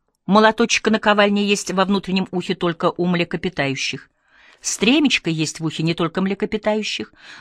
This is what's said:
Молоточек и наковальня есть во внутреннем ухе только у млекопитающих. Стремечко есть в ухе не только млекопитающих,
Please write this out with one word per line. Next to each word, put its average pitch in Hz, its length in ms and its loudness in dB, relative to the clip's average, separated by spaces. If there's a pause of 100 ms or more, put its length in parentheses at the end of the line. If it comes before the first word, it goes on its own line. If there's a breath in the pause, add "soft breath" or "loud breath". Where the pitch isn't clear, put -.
(260)
Молоточек 220 600 4
и - 20 2
наковальня 208 520 2
есть 202 300 -2
во 190 120 0
внутреннем 190 460 -2
ухе 180 240 -4
только 170 420 0
у 175 100 0
млекопитающих. 170 1040 -2 (500 soft breath)
Стремечко 254 680 0
есть 156 300 -4
в 160 40 -4
ухе 160 180 -4
не 165 120 0
только 170 260 -2
млекопитающих, 214 920 -4 (280 loud breath)